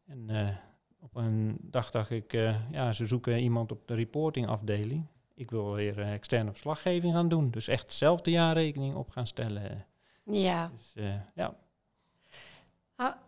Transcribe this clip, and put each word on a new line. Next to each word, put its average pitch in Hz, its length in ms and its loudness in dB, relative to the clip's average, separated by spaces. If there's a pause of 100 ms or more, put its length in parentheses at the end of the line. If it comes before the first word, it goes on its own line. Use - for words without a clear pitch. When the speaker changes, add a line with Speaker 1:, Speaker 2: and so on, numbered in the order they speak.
Speaker 1:
En, 120 240 -14
eh, 107 180 0 (520)
op - 160 -20
een 110 460 0
dag - 300 -2
dacht 107 180 -2
ik, 113 240 -4
eh, 113 220 2 (160)
"Ja, 131 200 0
ze 113 140 -2
zoeken 120 340 2
iemand 117 320 2
op - 160 -10
de 120 80 -2
reportingafdeling. 113 1080 0 (300)
Ik 120 160 -10
wil 104 220 -2
weer, 104 260 0
eh, 104 140 -2
externe 107 360 0
verslaggeving 170 640 0
gaan 170 160 4
doen." 151 220 4
Dus 110 160 -6
echt - 260 -2
zelf 170 280 4
de 170 100 2
jaarrekening 160 640 2
op 135 140 -6
gaan 120 180 -4
stellen. 104 580 -6 (400)
Speaker 2:
Ja. 180 500 2
Speaker 1:
Dus, - 200 -20
eh, 104 180 -2 (220)
ja. - 200 -4 (1400)
Speaker 2:
Ah, 254 180 -2 (140)